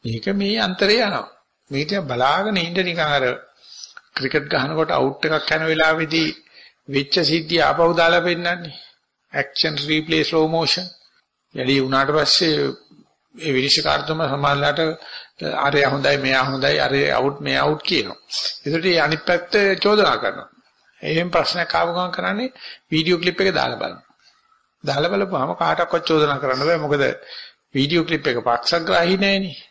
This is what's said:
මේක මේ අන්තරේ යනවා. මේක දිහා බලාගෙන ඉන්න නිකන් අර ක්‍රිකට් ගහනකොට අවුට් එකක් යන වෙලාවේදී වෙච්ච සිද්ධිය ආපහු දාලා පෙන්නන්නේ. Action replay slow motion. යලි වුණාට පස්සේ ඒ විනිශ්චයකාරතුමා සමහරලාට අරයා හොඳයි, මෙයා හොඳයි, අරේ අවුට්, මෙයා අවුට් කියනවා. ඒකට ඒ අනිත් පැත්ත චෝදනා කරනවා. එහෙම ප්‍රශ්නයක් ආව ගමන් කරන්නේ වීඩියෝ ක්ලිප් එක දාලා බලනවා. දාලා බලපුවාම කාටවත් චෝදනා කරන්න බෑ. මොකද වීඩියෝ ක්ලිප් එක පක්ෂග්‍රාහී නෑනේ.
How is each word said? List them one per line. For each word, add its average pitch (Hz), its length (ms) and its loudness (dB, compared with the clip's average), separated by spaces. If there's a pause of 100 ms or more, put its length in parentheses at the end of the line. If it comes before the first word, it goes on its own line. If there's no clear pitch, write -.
මේක 113 260 -6
මේ 202 280 -2
අන්තරේ 202 400 2
යනවා. 190 280 -2 (420)
මේක 139 160 -2
දිහා 185 220 -4
බලාගෙන 151 500 2
ඉන්න 170 220 -2
නිකන් 170 260 -2
අර 143 200 2 (880)
ක්‍රිකට් 143 380 -2
ගහනකොට 156 420 0
අවුට් 139 340 0
එකක් 156 260 0
යන 160 140 0
වෙලාවේදී 160 640 2 (560)
වෙච්ච 139 360 -2
සිද්ධිය 160 400 0
ආපහු 160 320 4
දාලා 170 280 4
පෙන්නන්නේ. 175 520 -4 (600)
Action 151 440 -2
replay 156 460 -2
slow 160 240 2
motion. 160 380 -2 (680)
යලි 131 220 0
වුණාට 135 340 0
පස්සේ 156 440 2 (800)
ඒ 151 180 -6
විනිශ්චයකාරතුමා 151 760 0
සමහරලාට 143 520 0 (760)
අරයා 143 320 2
හොඳයි, 139 280 2
මෙයා 131 260 2
හොඳයි, 135 360 0
අරේ 139 320 2
අවුට්, 135 280 0
මෙයා 135 240 0
අවුට් 151 200 0
කියනවා. 110 360 -2 (420)
ඒකට 160 240 -2
ඒ 175 140 4
අනිත් 156 260 0
පැත්ත 175 280 0 (240)
චෝදනා 202 400 4
කරනවා. 107 320 -6 (520)
එහෙම 165 280 -2
ප්‍රශ්නයක් 170 440 0
ආව 170 160 2
ගමන් 175 220 -2
කරන්නේ 202 420 -4 (320)
වීඩියෝ 165 340 0
ක්ලිප් 175 200 -2
එක 190 120 4
දාලා 131 280 -2
බලනවා. - 280 -8 (760)
දාලා 147 280 0
බලපුවාම 185 420 -2
කාටවත් 165 520 0
චෝදනා 151 340 2
කරන්න 131 220 -2
බෑ. 160 180 2
මොකද 147 240 0 (680)
වීඩියෝ 156 360 0
ක්ලිප් 160 200 -4
එක 123 140 0
පක්ෂග්‍රාහී 170 800 2
නෑනේ. 196 380 0 (140)